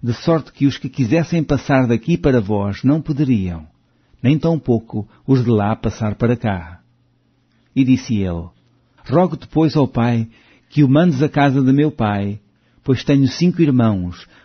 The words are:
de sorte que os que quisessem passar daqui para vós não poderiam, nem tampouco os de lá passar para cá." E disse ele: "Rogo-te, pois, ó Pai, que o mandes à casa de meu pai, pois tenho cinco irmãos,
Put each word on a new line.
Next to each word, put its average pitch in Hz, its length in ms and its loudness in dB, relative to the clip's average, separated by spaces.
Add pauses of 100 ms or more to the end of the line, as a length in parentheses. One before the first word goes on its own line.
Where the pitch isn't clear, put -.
de 117 100 -4
sorte 165 380 -2
que - 140 -2
os 135 140 0
que 135 100 -10
quisessem 151 540 -2
passar 135 420 0
daqui 120 320 0
para 127 240 2
vós 101 420 -4
não 143 160 2
poderiam, 113 680 -2 (560)
nem 135 160 2
tampouco 123 680 -2 (200)
os 131 160 2
de 117 80 0
lá 107 240 2
passar 107 400 -4
para 120 200 0
cá." 87 440 -6 (960)
E 135 80 2
disse 123 320 0
ele: 87 320 -4 (600)
"Rogo-te, 170 400 -2
pois, 156 280 0
ó 143 100 2
Pai, 117 420 -2 (440)
que 151 120 2
o 131 60 4
mandes 147 320 2
à 151 80 0
casa 139 320 2
de 131 100 2
meu 147 200 2
pai, 104 480 -4 (440)
pois 127 200 -2
tenho 139 240 2
cinco 170 340 0
irmãos, 110 640 0 (180)